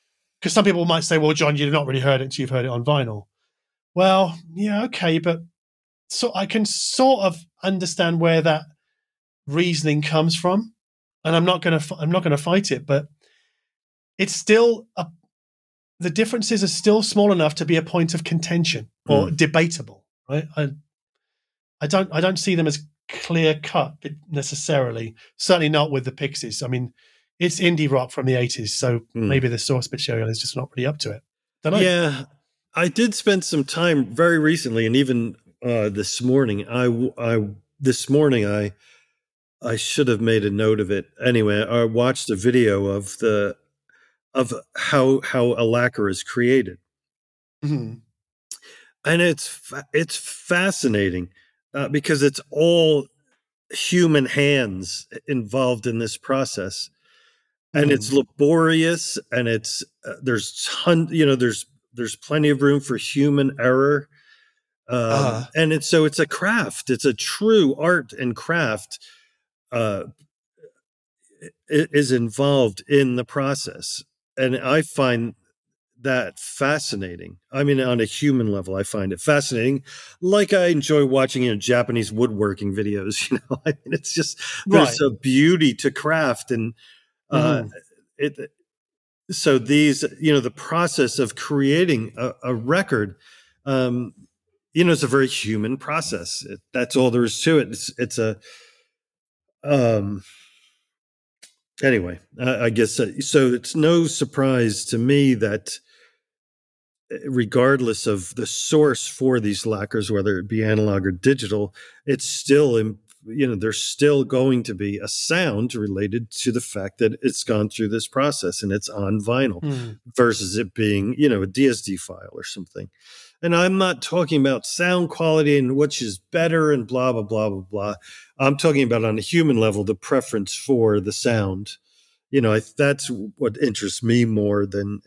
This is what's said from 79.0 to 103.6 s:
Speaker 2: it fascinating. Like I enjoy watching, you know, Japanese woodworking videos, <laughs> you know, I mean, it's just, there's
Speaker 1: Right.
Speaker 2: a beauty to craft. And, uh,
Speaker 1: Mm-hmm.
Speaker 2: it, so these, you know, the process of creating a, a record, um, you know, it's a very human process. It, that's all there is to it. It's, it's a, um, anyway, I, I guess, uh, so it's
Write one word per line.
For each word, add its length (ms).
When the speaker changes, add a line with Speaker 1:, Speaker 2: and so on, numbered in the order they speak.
Speaker 2:
it 60
fascinating. 600
Like 320
I 140
enjoy 400
watching, 380
you 100
know, 40
Japanese 540
woodworking 640
videos, 560
<laughs> 0
you 80
know, 260
I 60
mean, 240
it's 180
just, 260
there's 340
Speaker 1:
Right. 80
Speaker 2:
a 20
beauty 640
to 160
craft. 600
And, 240
uh, 320
Speaker 1:
Mm-hmm. 60
Speaker 2:
it, 320
so 280
these, 460
you 140
know, 60
the 100
process 680
of 180
creating 800
a, 240
a 120
record, 600
um, 480
you 100
know, 80
it's 100
a 40
very 220
human 500
process. 680
It, 140
that's 220
all 140
there 140
is 180
to 160
it. 100
It's, 280
it's 220
a, 200
um, 600
anyway, 380
I, 260
I 40
guess, 300
uh, 200
so 320
it's 240